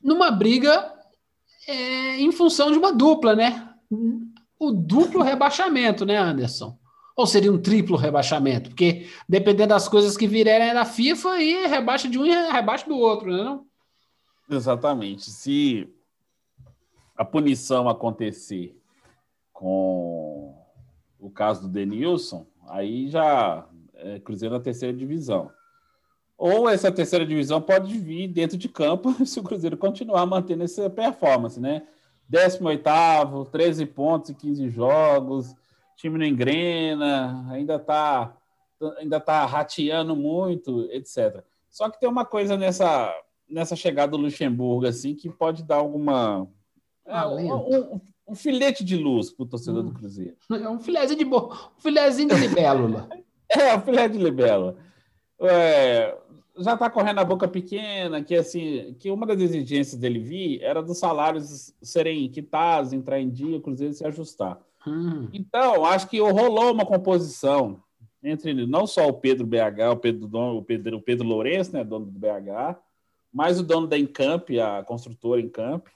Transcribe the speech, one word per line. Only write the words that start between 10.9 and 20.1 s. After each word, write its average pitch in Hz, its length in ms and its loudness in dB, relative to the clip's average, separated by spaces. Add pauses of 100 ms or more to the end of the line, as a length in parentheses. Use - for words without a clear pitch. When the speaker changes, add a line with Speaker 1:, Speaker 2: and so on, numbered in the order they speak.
Speaker 1:
aí 349 360 0
rebaixa 269 420 0
de 247 100 -2
um 277 80 0
e 339 240 2
rebaixa 247 380 0
do 294 100 -2
outro, 214 320 2
né, 180 140 -2
não? 277 220 -10 (840)
Speaker 2:
Exatamente. 123 800 -2
Se 135 580 -2 (1300)
a 135 80 -4
punição 131 640 0
acontecer 107 880 -6 (760)
com 85 1080 -4 (600)